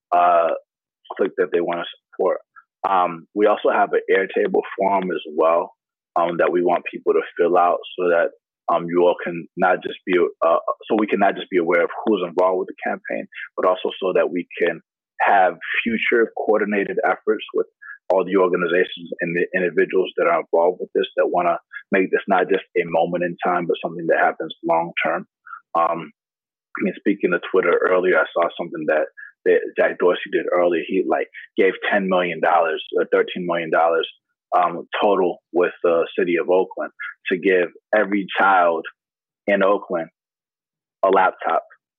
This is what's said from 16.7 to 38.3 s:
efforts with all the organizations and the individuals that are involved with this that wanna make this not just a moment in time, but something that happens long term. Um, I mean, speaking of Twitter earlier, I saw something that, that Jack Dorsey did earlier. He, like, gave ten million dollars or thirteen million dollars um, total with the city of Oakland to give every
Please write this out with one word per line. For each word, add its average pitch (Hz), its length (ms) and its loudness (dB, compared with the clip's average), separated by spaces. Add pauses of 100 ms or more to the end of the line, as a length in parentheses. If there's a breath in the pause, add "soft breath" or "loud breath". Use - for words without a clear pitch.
efforts - 500 -2
with - 140 -2 (440 loud breath)
all 92 120 2
the 92 140 0
organizations 87 720 0 (120)
and 85 140 -4
the 87 100 0 (100)
individuals 90 640 0
that - 100 2
are 85 140 2
involved 85 380 0
with - 140 -10
this - 220 0
that - 120 2
wanna 170 300 0 (340 loud breath)
make 95 200 0
this - 160 0
not 92 220 2
just 95 160 0 (120)
a 87 80 0
moment 85 380 -2
in 87 200 -6
time, 175 220 -2
but - 160 -2
something 170 260 -8
that 156 120 2
happens 165 340 -2 (100)
long 170 280 -2 (120)
term. 165 240 -4 (480 loud breath)
Um, 82 360 -2 (680)
I - 60 -4
mean, 196 140 -2
speaking 98 360 0
of - 80 -2 (100)
Twitter - 260 2 (100)
earlier, 92 320 2
I - 140 2
saw 170 240 0
something 170 300 -8
that, 156 200 0 (380 loud breath)
that 90 160 4 (160)
Jack 82 220 0
Dorsey 90 320 0
did - 200 -2
earlier. 85 340 2
He, - 220 0
like, 73 200 0 (300 loud breath)
gave 95 160 4 (160)
ten 98 200 0
million 90 320 -2
dollars 82 420 0 (140)
or - 140 0
thirteen 92 340 0
million 85 240 -4
dollars 82 380 2 (500)
um, 85 300 0 (140)
total 95 360 2 (160)
with 85 200 2 (100)
the 85 240 2 (100)
city 85 200 0
of 78 120 -4
Oakland 90 420 0 (400 loud breath)
to 92 60 0
give 90 320 2 (260)
every 101 300 0 (120)